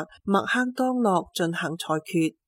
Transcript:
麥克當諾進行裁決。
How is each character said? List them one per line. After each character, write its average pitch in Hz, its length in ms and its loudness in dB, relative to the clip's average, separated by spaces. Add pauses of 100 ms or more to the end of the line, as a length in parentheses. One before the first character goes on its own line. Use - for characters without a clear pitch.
(240)
麥 196 220 2
克 247 320 0
當 254 200 0
諾 196 360 2
進 170 180 0
行 165 240 -4
裁 156 200 -2
決。 160 400 -2 (120)